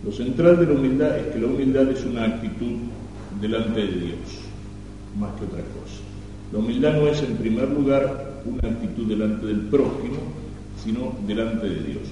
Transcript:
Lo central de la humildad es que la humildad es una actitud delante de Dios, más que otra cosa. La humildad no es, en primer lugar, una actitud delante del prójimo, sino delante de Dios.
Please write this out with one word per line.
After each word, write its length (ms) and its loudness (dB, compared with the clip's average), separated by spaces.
Lo 80 -2
central 440 6
de 100 6
la 120 6
humildad 400 4
es 140 -4
que 80 -2
la 60 2
humildad 440 4
es 140 -2
una 180 -2
actitud 540 -2
delante 400 0
de 100 0
Dios, 480 -6
más 140 -4
que 100 -8
otra 160 -6
cosa. 400 -10
La 60 0
humildad 340 4
no 160 6
es, 140 2
en 120 0
primer 360 2
lugar, 760 2
una 240 -2
actitud 360 -2
delante 420 0
del 200 0
prójimo, 800 0
sino 340 -2
delante 420 -2
de 140 -2
Dios. 300 -6